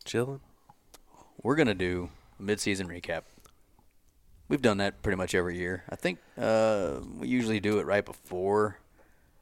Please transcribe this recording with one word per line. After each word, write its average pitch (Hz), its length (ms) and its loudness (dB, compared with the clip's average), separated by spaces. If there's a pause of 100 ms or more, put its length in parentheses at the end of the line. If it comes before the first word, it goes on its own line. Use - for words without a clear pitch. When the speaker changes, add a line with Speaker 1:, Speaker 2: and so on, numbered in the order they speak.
Speaker 1:
Chilling. 131 340 -2 (1040)
Speaker 2:
We're 131 120 2
gonna 135 180 4
do 90 360 -2 (300)
a - 40 -16
mid-season 98 440 0
recap. 85 360 -6 (1200)
We've 143 140 0
done 107 160 4
that 98 240 -2
pretty 101 160 0
much 92 180 -2
every 87 220 0
year. 90 320 -4
I 85 60 -8
think, 175 240 -4 (180)
uh, 110 640 2 (180)
we - 100 -6
usually 113 320 0
do 104 200 2
it 80 60 -2
right 98 200 2
before 101 720 0 (640)